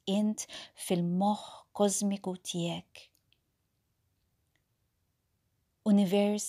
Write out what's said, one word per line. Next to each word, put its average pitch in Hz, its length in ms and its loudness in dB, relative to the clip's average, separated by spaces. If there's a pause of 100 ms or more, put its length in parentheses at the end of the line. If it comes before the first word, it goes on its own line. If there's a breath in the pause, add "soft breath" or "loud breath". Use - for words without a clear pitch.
int 214 400 0 (320 loud breath)
fil-moħħ 180 720 0 (260)
kozmiku 196 640 0
tiegħek. 170 680 -6 (2750)
Univers 202 640 2